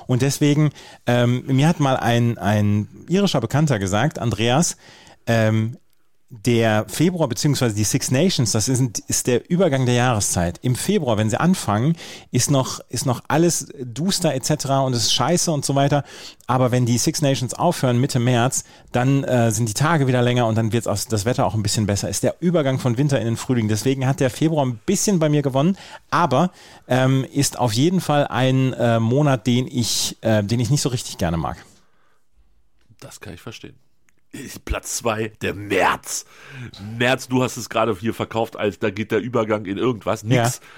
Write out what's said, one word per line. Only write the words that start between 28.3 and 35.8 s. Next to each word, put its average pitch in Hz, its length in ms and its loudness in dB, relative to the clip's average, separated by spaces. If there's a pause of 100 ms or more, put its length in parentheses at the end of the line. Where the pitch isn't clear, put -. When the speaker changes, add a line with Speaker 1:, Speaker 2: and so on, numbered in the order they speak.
Speaker 1:
äh, 117 280 2
Monat, 131 460 2
den 123 200 2
ich, - 560 -4
äh, 110 200 2
den 113 180 0
ich 110 100 0
nicht 147 100 2
so - 80 -2
richtig - 300 -6
gerne 85 180 -2
mag. 71 260 -4 (1400)
Speaker 2:
Das - 200 -20
kann - 140 -14
ich 85 80 -18
verstehen. - 320 -16 (600)
Ist - 300 -16
Platz - 320 -6
zwei, 110 320 -2 (140)
der 92 100 -2
März. 98 720 -2 (720)